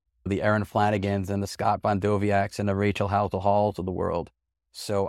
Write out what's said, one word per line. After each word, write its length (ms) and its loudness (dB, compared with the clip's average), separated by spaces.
the 140 0
Aaron 240 2
Flanagans 640 0
and 140 -2
the 40 -6
Scott 360 -2
Von 160 2
Doviaks 580 0
and 100 -2
the 80 0
Rachel 340 0
Halsell 320 0
Halls 360 2
of 80 -4
the 60 -4
world. 400 -4
So 380 -2